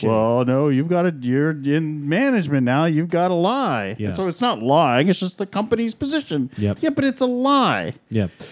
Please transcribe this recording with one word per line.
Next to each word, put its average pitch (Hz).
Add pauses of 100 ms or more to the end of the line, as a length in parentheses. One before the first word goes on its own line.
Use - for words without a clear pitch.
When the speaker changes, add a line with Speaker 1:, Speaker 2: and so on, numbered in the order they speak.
Speaker 1:
shitty. 107
Speaker 2:
Well, 113
no, 131
you've 139
gotta, 175
you're 131
in 151
management 165
now. 135
You've 165
gotta 180
lie. 170
Speaker 1:
Yeah. 104
Speaker 2:
And 95
so 190
it's 170
not 226
lying. 139
It's 190
just 185
the 202
company's 220
position. 269
Speaker 1:
Yep. 104
Speaker 2:
Yeah, 320
but 285
it's 262
a 254
lie. 247 (160)
Speaker 1:
Yep. 104 (200)